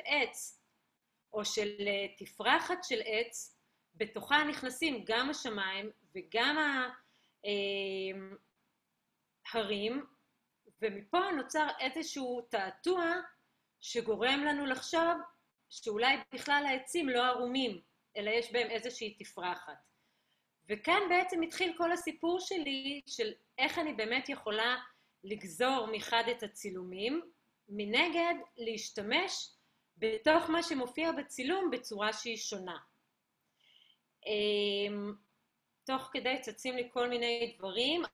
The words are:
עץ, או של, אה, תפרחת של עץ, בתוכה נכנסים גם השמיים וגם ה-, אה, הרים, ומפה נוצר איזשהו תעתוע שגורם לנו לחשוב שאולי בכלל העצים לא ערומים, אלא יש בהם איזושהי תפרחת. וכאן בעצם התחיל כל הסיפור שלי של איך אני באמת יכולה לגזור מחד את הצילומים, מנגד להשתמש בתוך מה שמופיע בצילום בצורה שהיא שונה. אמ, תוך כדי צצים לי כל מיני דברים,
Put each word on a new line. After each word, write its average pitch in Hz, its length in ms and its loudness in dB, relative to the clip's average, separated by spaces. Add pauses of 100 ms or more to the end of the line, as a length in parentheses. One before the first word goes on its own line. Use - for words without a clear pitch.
עץ, - 580 -2 (680)
או 208 120 -2
של, 208 360 -2
אה, 202 260 0 (120)
תפרחת 262 680 2
של 226 200 0
עץ, 220 520 -2 (380)
בתוכה 285 500 2
נכנסים 269 600 -2
גם 240 240 2
השמיים 202 600 -4 (240)
וגם 233 440 2
ה-, 277 300 2 (560)
אה, 196 920 -2 (1160)
הרים, 220 540 0 (760)
ומפה 214 480 0
נוצר 302 380 0 (120)
איזשהו 262 600 -2 (100)
תעתוע 330 640 0 (680)
שגורם 233 640 2
לנו 285 220 2
לחשוב 330 520 2 (520)
שאולי 233 460 2 (180)
בכלל 285 320 2
העצים 269 420 0
לא 247 180 4
ערומים, 247 540 0 (360)
אלא 208 140 -2
יש 226 220 0
בהם 226 180 2
איזושהי 226 480 -4
תפרחת. 175 720 -8 (760)
וכאן 311 400 2
בעצם 359 340 4
התחיל 339 360 -2
כל 339 140 2
הסיפור 349 480 -2
שלי 285 680 -4
של 214 260 -4 (260)
איך 277 200 2
אני 311 140 0
באמת 226 360 0
יכולה 233 480 0 (480)
לגזור 214 680 0
מחד 226 380 2
את 240 120 -2
הצילומים, 202 880 -4 (380)
מנגד 302 680 2 (220)
להשתמש 226 920 -4 (460)
בתוך 302 540 4
מה 330 120 2
שמופיע 311 500 -2
בצילום 311 580 -2
בצורה 214 420 -2
שהיא 226 240 -4
שונה. 185 420 -6 (1500)
אמ, 208 880 0 (720)
תוך 262 280 -4
כדי 262 280 0
צצים 254 360 -6
לי 247 160 -4
כל 247 160 2
מיני 233 500 0
דברים, 240 440 0 (120)